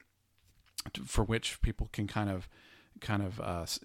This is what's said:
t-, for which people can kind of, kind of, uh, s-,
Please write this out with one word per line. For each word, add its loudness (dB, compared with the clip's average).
t-, -8
for 2
which 0
people 2
can 0
kind 2
of, -2
kind 2
of, -2
uh, -2
s-, -2